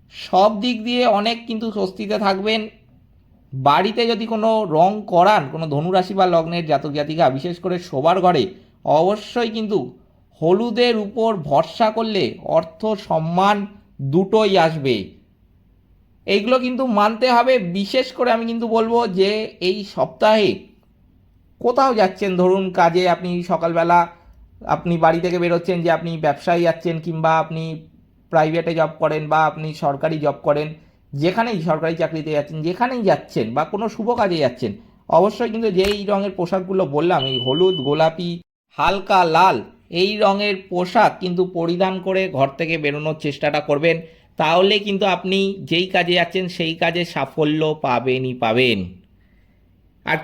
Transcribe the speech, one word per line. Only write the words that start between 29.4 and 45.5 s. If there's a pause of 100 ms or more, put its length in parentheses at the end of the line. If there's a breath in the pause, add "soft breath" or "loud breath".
আপনি
সরকারি
জব
করেন, (400 soft breath)
যেখানেই
সরকারি
চাকরিতে
যাচ্ছেন,
যেখানেই
যাচ্ছেন
বা
কোনো
শুভ
কাজে
যাচ্ছেন, (360 loud breath)
অবশ্যই
কিন্তু
যেই
রঙের
পোশাকগুলো
বললাম,
এই
হলুদ,
গোলাপি, (360)
হালকা
লাল, (260)
এই
রঙের (140)
পোশাক
কিন্তু
পরিধান
করে
ঘর
থেকে
বেরোনোর
চেষ্টাটা
করবেন। (360 loud breath)
তাহলে
কিন্তু
আপনি